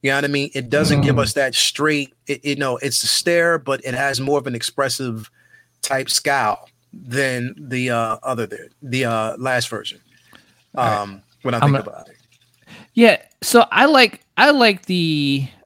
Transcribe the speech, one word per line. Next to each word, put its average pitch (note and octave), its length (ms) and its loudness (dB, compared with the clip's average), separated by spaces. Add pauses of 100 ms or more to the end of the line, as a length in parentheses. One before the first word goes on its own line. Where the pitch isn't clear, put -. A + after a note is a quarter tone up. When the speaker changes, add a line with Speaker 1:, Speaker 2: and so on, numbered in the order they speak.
Speaker 1:
You C3+ 80 0
know C3+ 60 2
what C#3+ 60 0
I C#3+ 60 -2
mean? C#3+ 240 -2
It B2+ 160 -8
doesn't D3 320 2
give C#3 160 2
Speaker 2:
Mm. C#3 60 2
Speaker 1:
us A#2+ 100 -2
that C3+ 220 0
straight, D3 580 -2 (120)
it, C#3+ 200 -6
you C#3+ 100 -2
know, C3+ 220 -4
it's C3+ 260 -4
a A#2 40 -2
stare, E3+ 520 2
but C3+ 240 -4
it B2+ 100 -6
has C3+ 280 -2
more C#3+ 180 0
of C3 80 -6
an B2 80 -6
expressive A#2+ 760 -4 (520)
type C3+ 280 -4
scowl B2 600 -2 (240)
than B2+ 640 -4
the, B2+ 320 -4
uh, A2+ 340 -2
other, A#2+ 240 -4
the, - 220 -14 (120)
the, B2+ 240 -4
uh, A2+ 320 -2
last B2+ 300 -4
version. - 320 -12 (760)
Speaker 2:
All B2+ 100 0
right. G#2+ 160 0
Speaker 1:
Um, G2+ 200 -12 (200)
when B2 120 -4
I A#2 40 -2
Speaker 2:
I'm C#3+ 160 4
Speaker 1:
think B2 100 -2
Speaker 2:
gonna - 140 -16
Speaker 1:
about - 100 -20
it. - 80 -20 (800)
Speaker 2:
Yeah, A3+ 280 6 (200)
so - 300 6
I B3+ 160 4
like, C4 340 4 (160)
I C4+ 140 6
like A3+ 340 2
the, D3 600 0 (200)